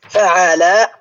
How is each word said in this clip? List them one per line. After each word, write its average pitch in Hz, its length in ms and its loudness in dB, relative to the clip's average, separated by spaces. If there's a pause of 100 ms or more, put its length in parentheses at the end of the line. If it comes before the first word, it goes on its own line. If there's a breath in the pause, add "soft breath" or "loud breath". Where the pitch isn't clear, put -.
(100)
فعالى 180 760 0 (120)